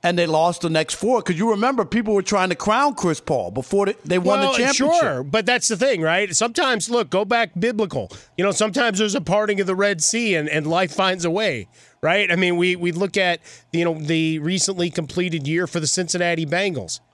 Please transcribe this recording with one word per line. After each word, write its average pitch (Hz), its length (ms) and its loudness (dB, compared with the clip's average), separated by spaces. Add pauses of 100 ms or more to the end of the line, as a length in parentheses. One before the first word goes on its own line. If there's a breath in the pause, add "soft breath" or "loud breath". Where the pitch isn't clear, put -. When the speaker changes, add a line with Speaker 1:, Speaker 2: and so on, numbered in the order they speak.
Speaker 1:
and 175 140 2
they 170 100 2
lost 160 340 2
the 170 100 -2
next 160 240 0
four. 226 280 0
'Cause 180 140 -2
you 220 140 2
remember, 220 340 0
people 214 300 0
were 196 80 2
trying 190 280 0
to 175 40 0
crown 254 400 2
Chris 165 260 -2
Paul 110 300 -2
before 190 360 0
they, 185 80 -2 (100)
they 175 140 0
won - 200 2
Speaker 2:
Well, 269 140 2
Speaker 1:
the 247 60 0
championship. 277 420 2
Speaker 2:
sure, 147 240 0
but 180 200 0
that's 240 220 0
the 226 100 0
thing, 214 260 0
right? 175 340 2
Sometimes, 240 520 0
look, 233 220 0
go 196 140 2
back 226 340 0
biblical. 196 540 -2 (240 loud breath)
You 175 80 0
know, 196 80 2
sometimes 214 460 0
there's 214 180 0
a 285 40 0
parting 202 400 0
of 190 60 0
the 185 80 0
Red 196 280 0
Sea, 226 340 0
and, 151 120 0
and 151 200 0
life 170 240 0
finds 185 320 0
a 170 60 0
way, 165 360 -2 (340 soft breath)
right? 180 300 2
I 175 60 2
mean, 180 200 2
we, 180 200 2
we 175 160 -2
look 180 240 -2
at, 180 240 0 (320 loud breath)
you 170 120 0
know, 170 100 0
the 160 440 -2
recently 175 520 -2
completed 165 580 -4
year 170 180 0
for 170 140 -4
the 151 80 -2
Cincinnati 170 580 -2
Bengals. 160 540 -4 (140)